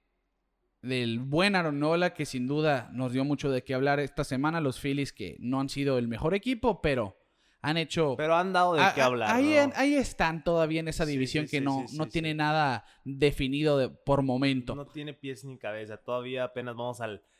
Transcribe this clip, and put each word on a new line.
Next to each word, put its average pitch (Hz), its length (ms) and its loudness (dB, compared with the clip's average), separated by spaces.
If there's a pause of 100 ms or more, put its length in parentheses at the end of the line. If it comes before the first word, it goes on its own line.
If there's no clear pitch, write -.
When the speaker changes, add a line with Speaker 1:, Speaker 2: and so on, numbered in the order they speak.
(840)
Speaker 1:
del 120 360 0
buen 160 380 2
Aaron 156 240 0
Nola, 170 340 2
que 147 120 -4
sin 123 200 -4
duda 143 460 0
nos 127 200 -4
dio 131 120 0
mucho 143 260 0
de 127 140 -2
qué 135 100 -4
hablar 143 260 2
esta 143 240 -4
semana. 151 360 -2
Los 139 200 -2
Phillies, 139 320 -2
que 87 280 -10
no 127 200 -2
han 135 80 -2
sido 139 300 0
el 120 100 -2
mejor 131 260 -2
equipo, 226 480 0
pero 123 340 0 (460)
han 156 160 0
hecho 156 400 0
Speaker 2:
Pero 156 180 4
han 185 160 2
dado 180 220 4
de 160 80 4
Speaker 1:
a-, 190 120 4
Speaker 2:
qué 143 60 0
Speaker 1:
a-, 135 60 6
Speaker 2:
hablar, 127 280 2
Speaker 1:
ahí 254 100 4 (100)
Speaker 2:
¿no? - 80 8
Speaker 1:
en-, 285 140 2
ahí 285 180 2
están 165 500 0
todavía 165 360 2
en 160 80 -6
esa 156 180 -2
Speaker 2:
Sí, 147 60 -2
Speaker 1:
división 139 340 0
Speaker 2:
sí, - 60 -8
Speaker 1:
que 151 80 0
Speaker 2:
sí, 135 40 -2
Speaker 1:
no, 135 240 -2
Speaker 2:
sí, 143 80 -12
Speaker 1:
no 156 80 -2
Speaker 2:
sí, 113 60 -10
Speaker 1:
tiene 160 220 -2
Speaker 2:
sí. 156 40 -4
Speaker 1:
nada 151 480 0 (200)
definido 143 720 2
de, 123 120 2
por 139 320 0
momento. 131 520 0
Speaker 2:
No 139 120 -12
tiene 151 280 -12
pies 135 300 -12
ni 135 120 -14
cabeza. 107 420 -8
Todavía 123 460 -4
apenas 123 320 -8
vamos 120 240 -6
al, 110 220 -8 (180)